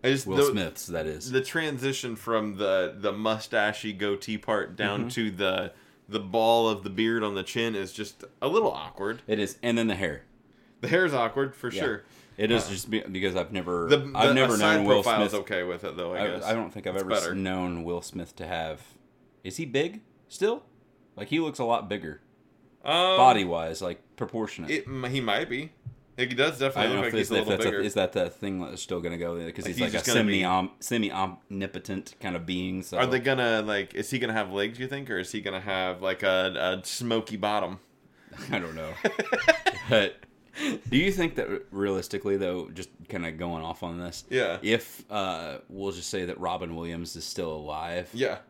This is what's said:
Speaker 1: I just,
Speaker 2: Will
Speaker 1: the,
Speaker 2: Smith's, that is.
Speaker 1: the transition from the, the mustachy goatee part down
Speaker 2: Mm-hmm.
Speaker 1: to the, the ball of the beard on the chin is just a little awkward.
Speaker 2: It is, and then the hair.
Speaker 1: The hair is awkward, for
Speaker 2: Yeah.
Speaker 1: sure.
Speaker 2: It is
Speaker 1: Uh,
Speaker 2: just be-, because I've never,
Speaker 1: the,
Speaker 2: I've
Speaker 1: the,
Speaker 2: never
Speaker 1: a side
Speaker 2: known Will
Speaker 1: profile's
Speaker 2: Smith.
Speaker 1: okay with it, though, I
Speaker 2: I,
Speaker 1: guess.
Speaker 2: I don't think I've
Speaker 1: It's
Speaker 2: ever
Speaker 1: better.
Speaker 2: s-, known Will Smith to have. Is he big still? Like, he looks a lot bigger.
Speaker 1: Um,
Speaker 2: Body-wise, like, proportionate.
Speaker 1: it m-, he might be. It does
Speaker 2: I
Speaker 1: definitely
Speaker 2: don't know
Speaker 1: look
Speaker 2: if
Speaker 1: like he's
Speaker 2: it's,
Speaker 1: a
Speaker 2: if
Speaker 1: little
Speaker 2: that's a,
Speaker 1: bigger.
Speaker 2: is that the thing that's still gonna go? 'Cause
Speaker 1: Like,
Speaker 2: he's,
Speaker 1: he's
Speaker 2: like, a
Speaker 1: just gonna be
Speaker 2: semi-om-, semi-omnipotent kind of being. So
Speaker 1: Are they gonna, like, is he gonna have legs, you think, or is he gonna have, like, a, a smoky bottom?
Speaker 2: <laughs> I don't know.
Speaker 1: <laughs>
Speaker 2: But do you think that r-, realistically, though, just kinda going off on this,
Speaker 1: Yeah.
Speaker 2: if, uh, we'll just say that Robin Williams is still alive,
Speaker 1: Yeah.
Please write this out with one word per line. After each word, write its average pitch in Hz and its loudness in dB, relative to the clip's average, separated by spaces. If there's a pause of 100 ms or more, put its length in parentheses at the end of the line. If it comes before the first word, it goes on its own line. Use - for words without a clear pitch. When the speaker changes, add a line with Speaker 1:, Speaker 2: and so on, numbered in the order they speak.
Speaker 1:
I 131 4
just, 135 2
Speaker 2:
Will 95 0
Speaker 1:
the, 143 8
Speaker 2:
Smith's, 95 -4
that 80 -2
is. 78 -6
Speaker 1:
the 131 4
transition 131 -4
from 107 -2
the, 95 2
the 101 0
mustachy 107 -2
goatee 101 -2
part 101 -2
down 104 0
Speaker 2:
Mm-hmm. 120 -2
Speaker 1:
to 120 0
the, 92 0 (380)
the 107 -2
ball 113 4
of 101 0
the 98 -4
beard 113 2
on 104 -2
the 95 -2
chin 117 -2
is 95 -6
just - -10 (200)
a 135 0
little 196 4
awkward. 98 -6
Speaker 2:
It 110 2
is, 101 -2
and 117 2
then 117 2
the 104 2
hair. 85 -2 (580)
Speaker 1:
The - -4
hair 180 4
is 143 0
awkward, 131 0
for 123 -6
Speaker 2:
Yeah. 95 -4
Speaker 1:
sure. 113 -2 (340)
Speaker 2:
It 107 2
is 107 4
Speaker 1:
Uh, 87 -8
Speaker 2:
just 95 -6
be-, 110 2
because 92 2
I've 87 0
never, 85 0
Speaker 1:
the, 139 6
Speaker 2:
I've 110 8
Speaker 1:
the, 123 8
Speaker 2:
never 131 6
Speaker 1:
a - 4
side 104 6
Speaker 2:
known 101 4
Will 101 8
Speaker 1:
profile's 107 4
Speaker 2:
Smith. 101 0
Speaker 1:
okay 92 -2
with 90 -4
it, 78 -6
though, 87 -4
I 92 -2
Speaker 2:
I, - 0
Speaker 1:
guess. 90 -4
Speaker 2:
I 90 0
don't 92 -4
think 98 -10
I've 92 -4
Speaker 1:
It's 98 -2
Speaker 2:
ever 92 -4
Speaker 1:
better. 90 2
Speaker 2:
s-, 95 -2
known 90 -2
Will 87 -2
Smith - -10
to 85 -10
have. 80 -4 (640)
Is 92 -8
he 160 -6
big 156 -2 (280)
still? 226 0 (500)
Like, 101 -10
he 151 0
looks 151 -2
a 127 -2
lot 117 0
bigger. 80 -6 (640)
Speaker 1:
Um, 185 4
Speaker 2:
Body-wise, 87 6
like, 87 -6 (160)
proportionate. 107 -6
Speaker 1:
it 143 -2
m-, 131 -6
he 127 -2
might 117 0
be. 143 -6 (440)
It 123 0
does 139 2
Speaker 2:
I 135 4
Speaker 1:
definitely 104 2
Speaker 2:
don't 110 6
know 127 2
Speaker 1:
look 123 2
Speaker 2:
if 113 0
Speaker 1:
like 113 2
he's - 4
Speaker 2:
it's, 98 0
Speaker 1:
a 110 2
Speaker 2:
if 101 6
Speaker 1:
little 104 0
Speaker 2:
that's 101 2
a, 98 4
Speaker 1:
bigger. 101 0
Speaker 2:
is 104 -2
that 95 2
the 87 0
thing 98 -6
that's 85 -8
still 90 -4
gonna 85 -4
go? 85 -4
'Cause 85 -6
Speaker 1:
Like, 85 -8
Speaker 2:
he's, 98 -6
Speaker 1:
he's 85 -4
Speaker 2:
like, - 0
a - -4
Speaker 1:
just 85 -2
gonna 120 4
be 98 2
Speaker 2:
semi-om-, 92 2 (100)
semi-omnipotent 95 -4
kind 92 -4
of 85 -6
being. 92 -2
So - -4
Speaker 1:
Are 127 4
they 127 2
gonna, 120 2
like, 104 -2
is - -4
he 131 -2
gonna 120 -2
have 101 -2
legs, 107 -2
you 127 -6
think, 139 -8
or 98 -2
is 92 -6
he 107 -4
gonna 95 -4
have, 92 -2
like, 95 0
a, 92 2
a - -12
smoky 113 -2
bottom? 95 0 (340)
Speaker 2:
<laughs> - -16
I 104 0
don't 82 -4
know. 80 -6 (120)
Speaker 1:
<laughs> - - (880)
Speaker 2:
But 110 6 (720)
do 117 2
you 180 6
think 180 0
that - -2
r-, 98 -4 (100)
realistically, 98 -2
though, 90 -2
just 87 -12 (200)
kinda 85 -6
going 82 -6
off 87 -8
on 85 -8
this, 87 -10
Speaker 1:
Yeah. 101 0
Speaker 2:
if, - 0
uh, 87 -4 (100)
we'll 98 -6
just 87 -10
say 92 -2
that 87 -6
Robin 87 -4
Williams 85 -8
is 80 -10
still 85 -4
alive, 80 -6
Speaker 1:
Yeah. 117 -2 (120)